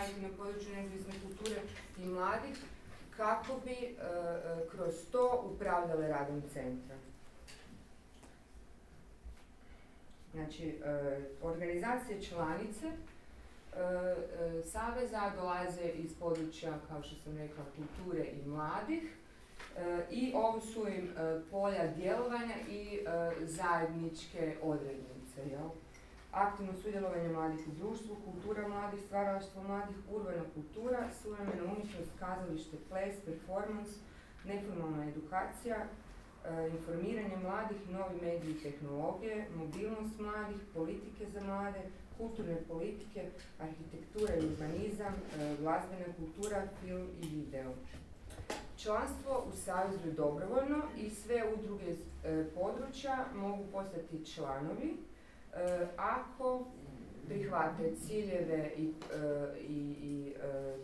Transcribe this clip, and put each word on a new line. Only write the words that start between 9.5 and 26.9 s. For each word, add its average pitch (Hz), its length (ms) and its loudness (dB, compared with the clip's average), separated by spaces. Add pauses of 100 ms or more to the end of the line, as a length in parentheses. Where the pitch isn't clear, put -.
Znači, 156 360 -2
e, 143 520 2 (220)
organizacije 175 800 2
članice, 175 640 0
e, 320 60 -2 (880)
e, 175 800 2
Saveza 220 760 2
dolaze 180 520 2
iz 160 320 -2
područja, 160 580 2 (100)
kao 147 140 -4
što 147 220 -8
sam 151 120 -4
rekla, 151 280 -6 (120)
kulture 156 480 0
i 139 240 -2
mladih, 156 540 2 (720)
e, 175 340 2
i 254 240 4
ovo 220 260 6
su 214 280 0
im, 180 280 0
e, 160 240 4 (100)
polja 196 360 4
djelovanja 233 680 2 (140)
i, 208 300 -2
e, 165 480 2
zajedničke 165 1160 2
odrednice, 139 880 -2
jel? 151 180 -2 (640)
Aktivno 202 400 4 (100)
sudjelovanje 185 460 2